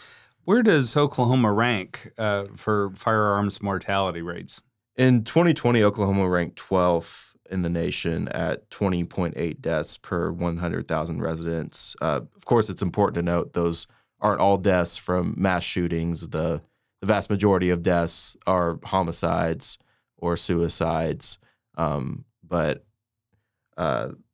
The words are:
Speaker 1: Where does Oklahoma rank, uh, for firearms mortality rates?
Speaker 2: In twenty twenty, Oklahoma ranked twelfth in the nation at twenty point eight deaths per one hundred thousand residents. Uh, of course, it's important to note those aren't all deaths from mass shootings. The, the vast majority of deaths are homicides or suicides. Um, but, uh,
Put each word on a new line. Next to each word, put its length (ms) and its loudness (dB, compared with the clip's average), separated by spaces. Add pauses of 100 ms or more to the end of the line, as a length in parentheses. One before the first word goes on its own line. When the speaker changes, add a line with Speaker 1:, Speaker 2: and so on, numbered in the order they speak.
(440)
Speaker 1:
Where 180 4
does 340 4
Oklahoma 540 4
rank, 680 0
uh, 260 0 (100)
for 360 0
firearms 720 0
mortality 580 -2
rates? 400 -10 (360)
Speaker 2:
In 280 6
twenty 300 4
twenty, 280 2
Oklahoma 460 2
ranked 280 0
twelfth 800 0 (140)
in 120 -2
the 80 0
nation 580 -2
at 420 -4
twenty 340 -2
point 320 -4
eight 260 -6
deaths 340 -2
per 340 -4
one 280 -4
hundred 280 -4
thousand 360 -4
residents. 800 -6
Uh, 180 0 (160)
of 80 -20
course, 240 2
it's 140 -6
important 320 0
to 80 -2
note 320 -2
those 320 -2 (340)
aren't 200 2
all 180 4
deaths 400 0
from 400 -2
mass 260 0
shootings. 640 -2
The, 320 -2 (400)
the 60 -8
vast 220 0
majority 420 2
of 120 0
deaths 540 0 (100)
are 380 0
homicides 960 -2 (380)
or 200 -2
suicides. 1040 -2 (380)
Um, 480 -4 (200)
but, 400 -2 (920)
uh, 360 -2 (220)